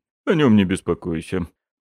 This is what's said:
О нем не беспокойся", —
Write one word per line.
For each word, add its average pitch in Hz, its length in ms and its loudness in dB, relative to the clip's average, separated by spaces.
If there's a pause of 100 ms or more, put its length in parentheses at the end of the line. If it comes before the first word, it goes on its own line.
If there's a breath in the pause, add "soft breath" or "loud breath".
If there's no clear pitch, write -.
(260)
О 240 80 0
нем 139 220 4
не 101 80 4
беспокойся", — 87 840 -6 (340)